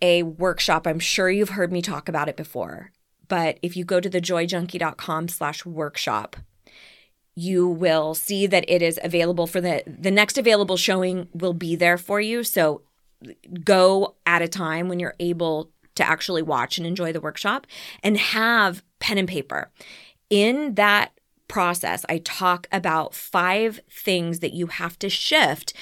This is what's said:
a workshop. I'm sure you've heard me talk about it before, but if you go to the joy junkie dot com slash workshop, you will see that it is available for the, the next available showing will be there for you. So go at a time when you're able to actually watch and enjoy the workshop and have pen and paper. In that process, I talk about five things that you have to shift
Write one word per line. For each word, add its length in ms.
a 220
workshop. 600
I'm 120
sure 320
you've 200
heard 220
me 80
talk 280
about 200
it 80
before, 540
but 340
if 140
you 80
go 160
to 100
the 100
joy 260
junkie 320
dot 180
com 320
slash 360
workshop, 720
you 320
will 460
see 340
that 200
it 140
is 220
available 420
for 140
the, 260
the 240
next 280
available 380
showing 560
will 200
be 240
there 220
for 220
you. 220
So 400
go 540
at 160
a 60
time 400
when 100
you're 220
able 500
to 100
actually 380
watch 360
and 80
enjoy 260
the 80
workshop 460
and 160
have 640
pen 200
and 100
paper. 420
In 440
that 380
process, 600
I 100
talk 540
about 420
five 640
things 520
that 120
you 140
have 320
to 100
shift 720